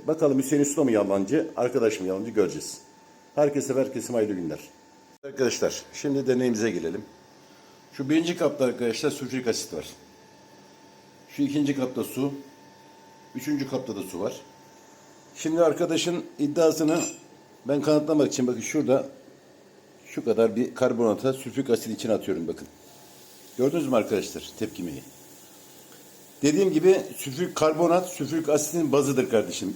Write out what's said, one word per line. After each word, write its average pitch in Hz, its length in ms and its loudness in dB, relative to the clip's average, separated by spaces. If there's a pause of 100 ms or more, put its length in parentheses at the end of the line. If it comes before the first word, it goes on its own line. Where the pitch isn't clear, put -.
Bakalım 151 320 2
Hüseyin 143 240 2
Usta 143 200 0
mı 131 80 2
yalancı, 101 640 2
arkadaş 120 440 2
mı 92 80 -6
yalancı 98 240 -4
göreceğiz. 90 460 -2 (580)
Herkese 143 400 0
ve 135 40 2
herkese 127 340 -4
hayırlı 107 200 2
günler. 80 260 -6 (640)
Arkadaşlar 127 600 -2 (100)
şimdi 139 340 -2
deneyimize 123 440 2
gelelim. 87 340 -6 (880)
Şu 135 160 -4
birinci 165 280 2
kapta 139 280 0
arkadaşlar 120 460 0
sülfürik 123 360 -6
asit - 260 -2
var. 78 120 -8 (1400)
Şu - 120 -4
ikinci 143 340 2
kapta 120 280 -2
su. 139 300 -4 (1000)
Üçüncü 135 340 -4
kapta 123 260 -4
da 98 80 -6
su - 160 -10
var. - 220 -4 (960)
Şimdi 160 280 2
arkadaşın 165 600 2 (160)
iddiasını 156 640 2 (680)
ben 139 140 2
kanıtlamak 151 500 4
için 127 160 0
bakın 120 140 -2
şurada 131 440 2 (1000)
şu - 180 -8
kadar 113 300 4
bir 117 200 -2
karbonata 120 580 2
sülfürik 131 360 -6
asit 110 280 0
içine 110 160 -2
atıyorum 87 340 -2
bakın. 76 200 -8 (920)
Gördünüz 143 300 0
mü 127 80 2
arkadaşlar 101 640 -2
tepkimeyi? 85 440 -8 (1400)
Dediğim 160 320 4
gibi 180 280 4 (160)
sülfürik 151 380 -6
karbonat 165 540 2
sülfürik 143 400 -4
asitin 151 420 0
bazıdır 131 380 2
kardeşim. 101 460 0